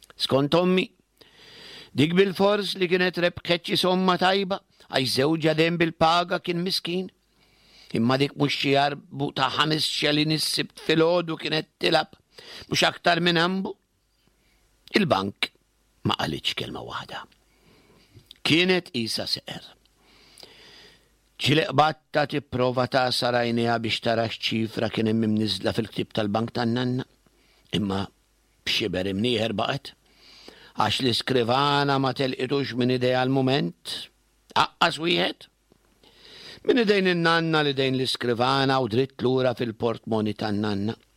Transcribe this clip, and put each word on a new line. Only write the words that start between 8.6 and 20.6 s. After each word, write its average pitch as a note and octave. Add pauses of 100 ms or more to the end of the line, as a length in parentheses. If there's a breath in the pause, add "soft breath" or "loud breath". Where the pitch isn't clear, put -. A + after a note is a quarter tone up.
jarbu C#3
ta' C3
ħames D3+
xelin D3+
is-sibt -
filgħodu D#3+
kienet D3+
tilab, D#3+ (540 loud breath)
mhux D#3+
aktar E3+
minn F3
ambu. F#3 (1200)
Il-bank G2 (580)
ma -
qalitx D#2+
kelma -
waħda. - (1160 soft breath)
Kienet F3
qisha G#2+
seqer. - (1800 loud breath)